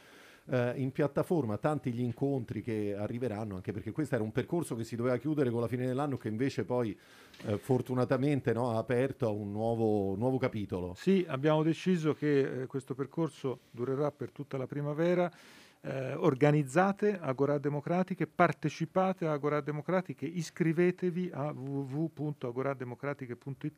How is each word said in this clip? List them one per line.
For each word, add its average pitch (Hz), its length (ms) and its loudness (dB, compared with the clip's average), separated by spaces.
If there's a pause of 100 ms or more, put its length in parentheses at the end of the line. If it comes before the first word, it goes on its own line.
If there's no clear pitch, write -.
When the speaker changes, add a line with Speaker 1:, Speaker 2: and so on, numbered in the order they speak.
(480)
Speaker 1:
eh, 123 280 0
in 135 160 -2
piattaforma, 143 680 0
tanti 147 340 0
gli 117 80 -4
incontri 123 640 -2
che 104 320 -2
arriveranno, 107 600 -4
anche 92 160 -6
perché 101 180 -6
questo 143 240 -2
era - 80 2
un 110 80 -4
percorso 143 460 -2
che 113 80 -4
si - 100 -10
doveva 123 220 0
chiudere 147 340 0
con 117 100 0
la 117 60 0
fine 123 200 -2
dell'anno, 131 300 -2
che - 120 -6
invece 117 360 0
poi, 123 320 0 (500)
eh, 104 120 0
fortunatamente, 127 920 2
no, 120 180 0
ha 113 80 0
aperto 127 480 0
a 107 40 2
un 104 200 -4
nuovo, 107 640 2
nuovo 127 240 2
capitolo. 95 560 -2
Speaker 2:
Sì, 185 320 4
abbiamo 156 380 2
deciso 160 500 2
che, 139 480 2
eh, 131 40 -6
questo 131 280 -6
percorso 135 640 -4 (140)
durerà 135 400 -2
per - 180 -8
tutta - 260 -10
la 131 120 -4
primavera. 160 600 2 (520)
Eh, 135 340 -4
organizzate 156 1040 4
Agorà 139 400 0
Democratiche, 156 720 -2
partecipate 175 960 2
a 156 60 2
Agorà 147 280 0
Democratiche, 147 640 -2
iscrivetevi 175 1080 0
a 147 180 -2
w 131 80 -8
w 139 460 -4
w 156 80 -4
punto 147 340 -4
agorà 131 260 -2
democratiche 127 600 -8
punto 139 320 -8
i 151 120 -6